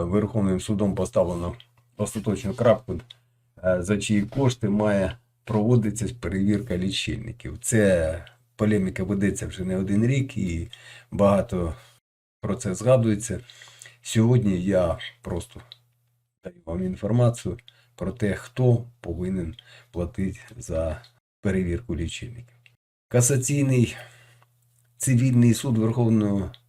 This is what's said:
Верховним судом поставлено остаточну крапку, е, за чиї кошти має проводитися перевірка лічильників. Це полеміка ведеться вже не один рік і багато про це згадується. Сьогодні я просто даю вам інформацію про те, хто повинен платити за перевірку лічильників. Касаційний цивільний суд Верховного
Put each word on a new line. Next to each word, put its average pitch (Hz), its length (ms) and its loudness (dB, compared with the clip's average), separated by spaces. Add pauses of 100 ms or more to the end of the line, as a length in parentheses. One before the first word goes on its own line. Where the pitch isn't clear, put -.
Верховним 98 560 0
судом 101 340 0
поставлено 87 600 -2 (420)
остаточну 101 580 -4
крапку, 107 460 2 (640)
е, 92 180 2
за 101 160 0
чиї 104 240 0
кошти 120 460 0
має 101 500 0 (260)
проводитися 107 760 0
перевірка 98 580 0
лічильників. - 840 -6
Це 90 640 2 (320)
полеміка 98 480 0
ведеться 98 420 -2
вже - 180 -8
не 92 120 -2
один 101 300 0
рік 135 300 0
і 85 340 -4 (400)
багато 95 640 2 (680)
про 95 140 -4
це 95 200 -6
згадується. 113 680 2 (600)
Сьогодні 110 600 2
я 90 360 0 (240)
просто - 380 -10 (840)
даю 90 120 -18 (100)
вам 87 160 -6
інформацію 107 760 0 (380)
про 95 160 -6
те, 98 220 -2
хто 123 500 0 (160)
повинен 87 560 -6 (340)
платити 87 500 -6 (160)
за 80 460 -6 (380)
перевірку 90 560 -2
лічильників. - 580 -10 (540)
Касаційний 131 880 2 (1000)
цивільний 120 560 4
суд 113 240 -2
Верховного 110 720 2 (180)